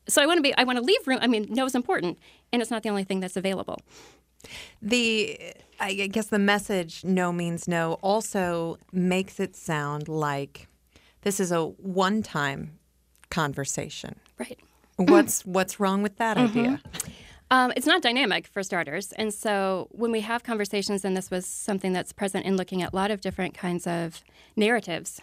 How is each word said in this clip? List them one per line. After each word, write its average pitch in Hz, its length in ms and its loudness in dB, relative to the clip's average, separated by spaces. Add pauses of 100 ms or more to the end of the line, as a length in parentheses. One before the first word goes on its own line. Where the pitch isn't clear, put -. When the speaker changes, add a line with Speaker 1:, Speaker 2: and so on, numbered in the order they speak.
Speaker 1:
so 302 120 6
I 277 40 6
wanna 339 160 6
be, 277 160 4
I 247 80 6
wanna 247 160 0
leave 370 260 2
room. 262 140 2
I - 60 2
mean, 214 220 2
no 247 160 0
is 269 100 0
important, 247 420 0 (340)
and 240 100 2
it's 220 100 -4
not 220 120 -4
the 220 60 -2
only 202 160 0
thing 190 160 -2
that's 185 160 -6
available. 190 420 -2 (1000)
Speaker 2:
The, 220 580 0 (400)
I 196 140 -2 (140)
guess 214 200 -2
the 214 120 2
message, 202 680 0
"No 180 260 2
means 170 360 -4
no," 165 340 0
also 180 760 -2 (140)
makes 185 480 0
it 185 160 -4
sound 147 540 -4
like 143 580 -4 (540)
this 202 180 0
is 180 120 0
a 165 140 2
one-time 180 1040 0 (580)
conversation. - 880 -4 (200)
Speaker 1:
Right. - 200 -12 (380)
Speaker 2:
What's, 294 480 6
what's 185 340 0
wrong 196 240 2
with 208 140 -4
that 226 200 2
Speaker 1:
Mm-hmm. 240 220 4
Speaker 2:
idea? 254 220 0 (680)
Speaker 1:
Um, 254 240 4
it's 254 100 -2
not 330 160 4
dynamic, 233 460 0
for 196 160 -6
starters. 170 500 -4
And 214 200 -2
so 196 580 0
when 226 200 -2
we 220 100 0
have 233 220 -4
conversations, 208 600 -2
and 185 140 0
this 185 120 -6
was 180 160 -4
something 190 460 -4
that's 180 220 -4
present 196 320 -4
in 190 100 2
looking 185 260 -2
at 170 120 -4
a - 20 -8
lot 196 160 0
of 202 80 -4
different 185 340 -4
kinds 175 320 -4
of 170 380 -4 (320)
narratives, 208 680 0